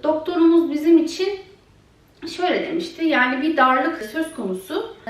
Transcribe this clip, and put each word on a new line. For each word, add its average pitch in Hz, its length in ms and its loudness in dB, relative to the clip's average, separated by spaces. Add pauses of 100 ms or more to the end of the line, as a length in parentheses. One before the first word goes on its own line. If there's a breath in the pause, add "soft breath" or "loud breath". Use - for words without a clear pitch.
Doktorumuz 330 680 2
bizim 311 260 4
için 370 300 0 (1080)
şöyle 359 300 -2
demişti, - 380 -6
yani 262 380 0
bir 320 140 0
darlık 262 460 2
söz 311 320 -6
konusu, 247 600 -8 (140)